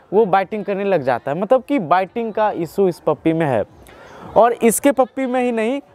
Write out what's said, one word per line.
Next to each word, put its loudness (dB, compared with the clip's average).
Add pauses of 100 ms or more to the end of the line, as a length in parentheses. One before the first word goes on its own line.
(140)
वो 4
बाइटिंग 0
करने -4
लग 0
जाता -2
है, -4
मतलब 2
कि -2
बाइटिंग -2
का 0
इशू -2
इस -4
पप्पी 0
में 0
है। 0 (760)
और 6
इसके 2
पप्पी -2
में -2
ही -2
नहीं, -4 (140)